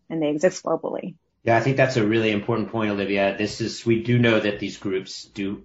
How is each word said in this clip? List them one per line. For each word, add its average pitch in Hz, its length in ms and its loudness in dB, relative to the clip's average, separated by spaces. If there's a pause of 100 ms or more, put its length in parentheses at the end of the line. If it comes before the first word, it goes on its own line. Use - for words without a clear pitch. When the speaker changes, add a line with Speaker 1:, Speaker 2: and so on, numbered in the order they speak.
(100)
Speaker 1:
and 160 120 -2
they 147 60 2
exist 156 340 0
globally. 160 520 -4 (280)
Speaker 2:
Yeah, 117 140 4
I 117 40 4
think 135 160 0
that's 131 200 2
a 107 100 4
really 110 260 2
important 104 380 -2
point, 110 200 -2
Olivia. 98 480 0
This 107 220 -4
is, 104 260 -6
we 113 160 4
do 120 160 2
know 117 220 6
that 101 180 -2
these 95 180 -8
groups - 480 -6
do 101 400 -8